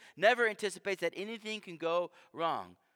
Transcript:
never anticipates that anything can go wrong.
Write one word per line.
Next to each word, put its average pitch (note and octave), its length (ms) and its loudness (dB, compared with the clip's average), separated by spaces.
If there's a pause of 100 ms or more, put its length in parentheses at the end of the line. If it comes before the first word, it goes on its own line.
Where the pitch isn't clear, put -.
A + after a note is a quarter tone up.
(160)
never A#3 320 6
anticipates G3 540 -4
that E3+ 140 0
anything G#3+ 440 -8
can F3 180 -14
go E3 340 0 (200)
wrong. B2+ 440 -2 (200)